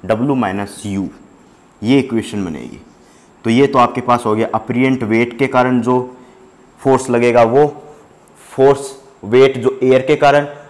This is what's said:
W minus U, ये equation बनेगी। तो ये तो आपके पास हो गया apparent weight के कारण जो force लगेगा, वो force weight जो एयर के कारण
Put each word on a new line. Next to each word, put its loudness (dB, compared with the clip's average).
W -2
minus -6
U, -6
ये 2
equation -6
बनेगी। -12
तो -2
ये 4
तो 0
आपके 0
पास 0
हो 0
गया -2
apparent -2
weight -2
के 0
कारण 0
जो -2
force 0
लगेगा, 4
वो 4
force 2
weight 4
जो -2
एयर 4
के 0
कारण 2